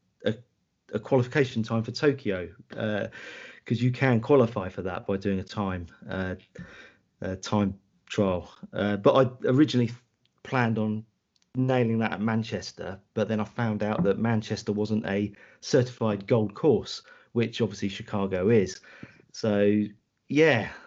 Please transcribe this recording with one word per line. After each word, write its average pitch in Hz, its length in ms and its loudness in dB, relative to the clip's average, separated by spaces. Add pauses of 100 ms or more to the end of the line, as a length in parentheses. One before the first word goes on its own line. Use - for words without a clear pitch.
(240)
a, 117 100 0 (580)
a - 60 -2
qualification 127 640 0
time 113 200 -2
for 117 100 -6
Tokyo, 107 560 0 (280)
uh, 107 300 -4 (580)
'cause 120 160 -2
you 123 100 2
can 123 300 2
qualify 113 480 2
for 92 140 -10
that 90 240 -6
by 98 100 -2
doing 98 220 -2
a 92 60 -6
time, 92 420 -6 (240)
uh, 92 240 -4 (880)
uh, 92 140 -6
time 101 380 0 (320)
trial. 92 460 0 (200)
Uh, 101 240 0
but 120 180 4
I 127 340 2
originally 127 420 4 (520)
planned 113 360 0
on 107 260 -2 (500)
nailing 127 440 2
that 110 140 0
at 90 80 -6
Manchester, 104 800 -4 (160)
but 107 140 -2
then 110 100 -2
I 107 60 -2
found 107 380 -4
out 107 220 -2
that 98 140 2
Manchester 110 540 -2
wasn't 107 340 -2
a 101 260 0 (280)
certified 117 680 0
gold 110 280 2
course, - 480 0 (300)
which 117 280 -2
obviously 101 280 -2
Chicago 98 600 -2
is. 104 320 4 (520)
So 104 520 2 (440)
yeah, 135 400 4 (180)